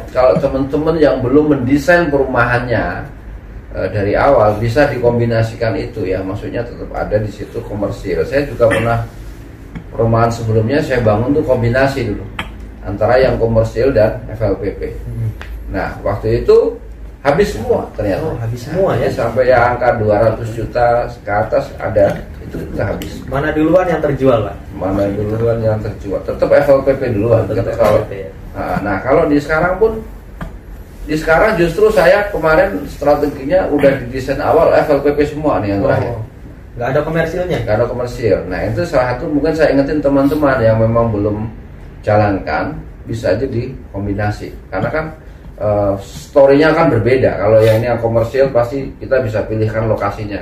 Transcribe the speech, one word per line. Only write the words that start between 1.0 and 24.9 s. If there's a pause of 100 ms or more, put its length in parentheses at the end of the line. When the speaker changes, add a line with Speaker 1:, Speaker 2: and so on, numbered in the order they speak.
Speaker 1:
yang
belum
mendesain
perumahannya, (720)
eh,
dari
awal
bisa
dikombinasikan
itu
ya,
maksudnya
tetap
ada
di
situ
komersil.
Saya
juga
pernah (880)
perumahan
sebelumnya
saya
bangun
tuh
kombinasi
dulu (640)
antara
yang
komersil
dan (160)
F
L
P
P.
Speaker 2:
Hmm. (460)
Speaker 1:
Nah,
waktu
itu (400)
habis
semua (160)
ternyata.
Speaker 2:
Oh,
habis
semua
ya?
Speaker 1:
Jadi
sampai
ya
angka
dua
ratus
juta (160)
ke
atas (160)
ada, (320)
itu (100)
udah
habis. (140)
Speaker 2:
Mana
duluan
yang
terjual,
Pak? (220)
Speaker 1:
Mana